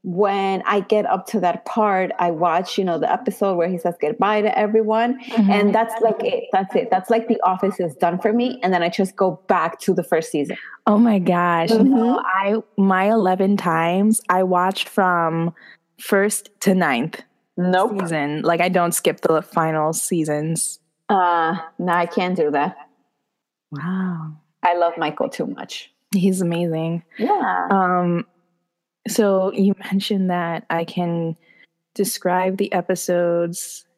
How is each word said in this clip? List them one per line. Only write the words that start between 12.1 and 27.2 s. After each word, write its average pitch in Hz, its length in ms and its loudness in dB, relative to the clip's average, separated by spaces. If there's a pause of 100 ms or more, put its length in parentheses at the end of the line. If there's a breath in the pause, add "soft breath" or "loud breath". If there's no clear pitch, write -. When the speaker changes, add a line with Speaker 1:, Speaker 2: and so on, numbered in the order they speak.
Speaker 2:
I, 196 360 -2 (200)
my 196 320 2
eleven 196 460 2
times, 180 720 2
I 185 160 2
watched 185 460 0
from 170 640 0 (480 loud breath)
first 202 480 0 (120)
to 190 140 2
ninth 151 460 -2 (340)
Speaker 1:
Nope. 185 460 0
Speaker 2:
season. 156 400 -4
Like, 165 180 0
I 175 80 2
don't 175 240 2
skip - 300 -2
the 160 200 2
final 160 520 -2
seasons. 160 840 -4 (280)
Speaker 1:
Uh, 175 480 2 (240)
no, 180 140 0
I 175 140 2
can't 185 280 -2
do 151 160 0
that. 147 240 0 (960)
Speaker 2:
Wow. 165 600 -6 (320)
Speaker 1:
I 175 100 2
love 170 220 0
Michael - 320 -4
too - 160 -6
much. - 440 -12 (240)
Speaker 2:
He's 190 280 2
amazing. 170 640 -2 (140)
Speaker 1:
Yeah. 214 540 0